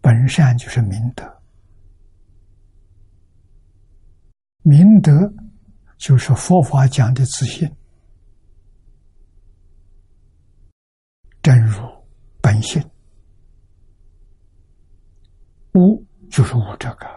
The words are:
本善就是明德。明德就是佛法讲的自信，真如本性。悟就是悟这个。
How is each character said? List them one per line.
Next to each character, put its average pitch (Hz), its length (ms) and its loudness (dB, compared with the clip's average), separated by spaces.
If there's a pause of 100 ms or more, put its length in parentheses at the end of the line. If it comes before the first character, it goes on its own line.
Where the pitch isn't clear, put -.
本 120 260 0
善 127 300 0
就 123 140 -10
是 123 100 -4
明 101 180 -6 (140)
德。 - 300 -20 (3250)
明 180 400 6
德 151 100 2 (880)
就 - 180 0
是 123 180 0
佛 180 280 0
法 135 260 0
讲 123 240 -2
的 131 140 -4
自 - 180 -8
信， 147 260 -8 (3750)
真 123 240 4
如 107 160 -6 (580)
本 107 220 -2
性。 - 200 -6 (3000)
悟 190 280 2 (280)
就 - 120 -2
是 - 140 -2
悟 117 60 -2 (160)
这 - 160 -12
个。 - 120 -20 (100)